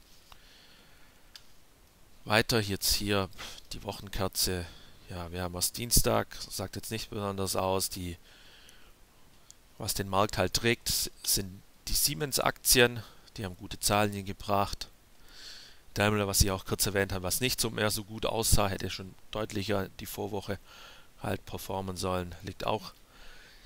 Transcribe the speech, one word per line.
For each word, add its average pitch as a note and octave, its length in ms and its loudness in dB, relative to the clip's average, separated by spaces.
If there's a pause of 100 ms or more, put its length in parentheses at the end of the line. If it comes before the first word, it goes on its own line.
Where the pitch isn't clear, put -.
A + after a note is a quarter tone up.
(2250)
Weiter A2+ 360 4
jetzt G2+ 340 0
hier G2+ 340 2 (440)
die - 100 -10
Wochenkerze. G2 840 -2 (460)
Ja, F2 200 -8
wir F2+ 120 -4
haben F2 140 -4
erst - 200 -2
Dienstag, A2+ 600 2 (100)
sagt - 280 -6
jetzt - 140 -8
nicht A2+ 200 -6
besonders G2 440 -2
aus. F#2+ 360 2
Die, F2 260 -6 (1600)
was A2 160 -2
den G2 160 -2
Markt G2 300 4
halt F#2 160 4
trägt, - 340 2
s-, - 220 0 (120)
sind G2 380 0 (280)
die - 40 0
Siemens-Aktien. C3 1080 4 (340)
Die A2 80 -6
haben F#2 140 -6
gute F2+ 200 -10
Zahlen G#2 340 4
hingebracht. G2+ 760 -2 (1040)
Daimler, G#2 340 4
was G2 140 4
ich G2+ 100 6
auch F#2+ 140 -2
kurz - 220 0
erwähnt G2 260 2
habe, F#2 120 -4
was F2+ 180 0
nicht B2+ 180 0
so A#2+ 80 2
mehr A2 220 0
so G#2+ 140 -4
gut A2 200 -8
aussah, A2 440 6
hätte F#2+ 200 -4
schon F#2+ 260 -10 (180)
deutlicher G2+ 580 -2 (100)
die G#2+ 60 -10
Vorwoche G2+ 520 -6 (640)
halt G2+ 240 -4
performen F#2+ 540 -6
sollen, F2+ 420 0
liegt - 240 -8
auch - 300 -6 (720)